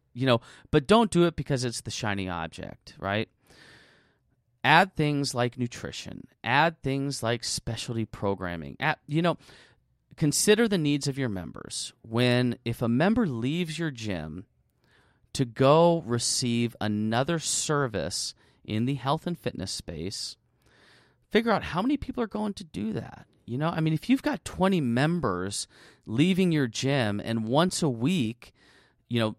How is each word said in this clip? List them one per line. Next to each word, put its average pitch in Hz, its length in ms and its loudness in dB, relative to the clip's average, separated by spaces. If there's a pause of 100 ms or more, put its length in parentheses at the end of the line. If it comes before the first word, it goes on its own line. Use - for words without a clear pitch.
(140)
you 123 120 -4
know, 120 160 6 (280)
but 147 180 4
don't 220 240 6
do 170 140 6
it 170 120 0
because 135 260 -2
it's 120 180 -4
the - 100 -10
shiny 98 360 -2
object, - 720 -8
right? 101 300 -2 (1300)
Add 165 320 6
things 147 380 0
like 123 240 -2
nutrition, - 680 -8 (160)
add 156 400 2
things 139 400 -4
like 117 200 -2
specialty 113 600 -6
programming. 90 760 -4
Add, 151 180 -2 (100)
you 151 140 0
know, 170 160 2 (800)
consider 208 500 4
the 202 100 2
needs 147 300 0
of 131 100 -4
your 131 120 -2
members. - 720 -10
When, 123 600 2
if 117 180 -6
a 117 60 2
member 190 380 2
leaves 151 540 -2
your 165 120 -2
gym 95 540 -8 (880)
to 135 120 0
go 156 600 4
receive 117 760 0
another 110 580 0
service 113 960 -2 (300)
in 110 200 -2
the 139 100 0
health 135 300 -2
and 175 140 -6
fitness - 320 -6
space, - 640 -10 (960)
figure 226 200 4
out 190 120 2
how 170 180 -2
many 277 140 2
people 247 260 -6
are 220 60 -2
going 214 260 -6
to 196 120 -14
do 214 280 -6
that. - 320 -10 (200)
You 117 120 -6
know, 156 120 0
I 170 100 -2
mean, 160 140 2
if - 160 -2
you've 262 120 4
got 285 240 -4
twenty 185 360 2
members 120 840 0 (380)
leaving 175 460 2
your 143 160 2
gym 117 560 0
and 113 240 -2
once 156 340 2
a 156 80 2
week, 120 600 -2 (560)
you 120 120 0
know, 110 200 0